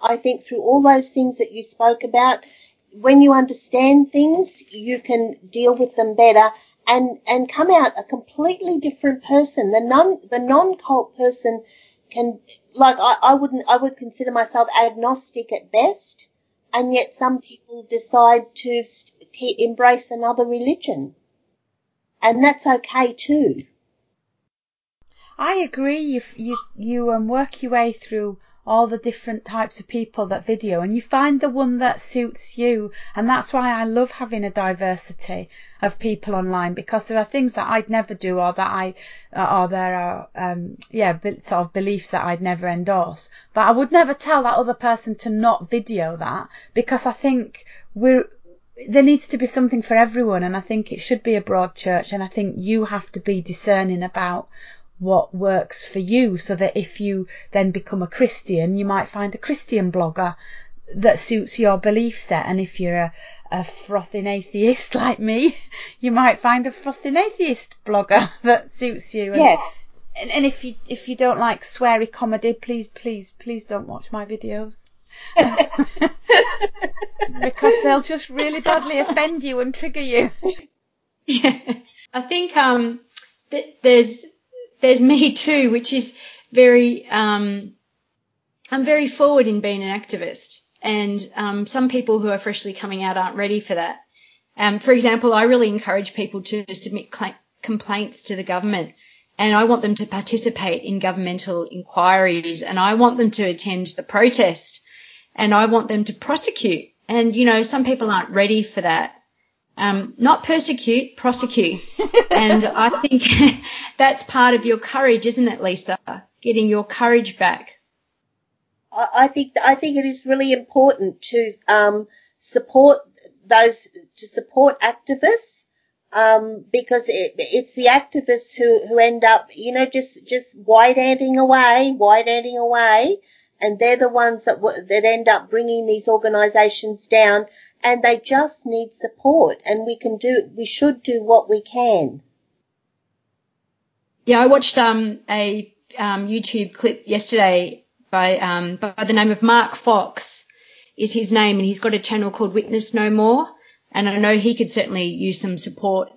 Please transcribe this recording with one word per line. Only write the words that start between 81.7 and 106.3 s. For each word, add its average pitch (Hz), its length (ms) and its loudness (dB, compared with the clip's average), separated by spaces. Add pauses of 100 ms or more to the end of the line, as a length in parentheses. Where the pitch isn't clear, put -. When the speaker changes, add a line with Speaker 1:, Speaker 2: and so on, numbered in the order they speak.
Speaker 3:
I 254 80 -6
think, 349 340 -6
um, 247 440 2 (500)
th-, - 320 -10
there's, 240 420 4 (560)
there's 254 220 4
me 269 320 4
too, 277 380 0
which 233 200 -2
is 254 240 -4 (360)
very, 240 580 6
um, 208 640 -4 (1000)
I'm 269 140 -2
very 302 220 2
forward 285 400 2
in 208 140 -2
being 202 220 -4
an 196 160 -6
activist. - 600 -12 (240)
And, 208 360 -4 (160)
um, 208 300 -6
some 254 240 -2
people 247 300 0
who 208 100 -2
are 196 80 -2
freshly 202 360 -8
coming 190 300 -10
out 185 140 -4
aren't 185 200 -4
ready 202 220 -2
for 208 140 -8
that. 170 240 -6 (580)
Um, 208 220 0
for 262 140 2
example, 233 420 2
I 214 100 4
really 240 240 4
encourage 202 460 -4
people 196 300 -8
to 208 200 -6 (120)
submit 196 340 -10
cla-, - 260 -10 (280)
complaints 214 640 -8
to 220 100 -8
the 190 80 -8
government, 185 500 -6 (460)
and 208 160 2
I 214 80 4
want 233 180 2
them 208 140 -2
to 208 100 -2
participate 196 760 -4
in 196 160 -6
governmental 185 640 -6
inquiries, 175 960 0
and 185 180 -6
I 196 140 2
want 240 240 4
them 226 140 2
to 214 120 -2
attend 180 440 -4
the - 160 -10
protest, 214 800 0 (520)
and 208 200 2
I 214 100 4
want 226 220 0
them 208 160 -2
to 214 100 -8
prosecute. - 760 -4 (180)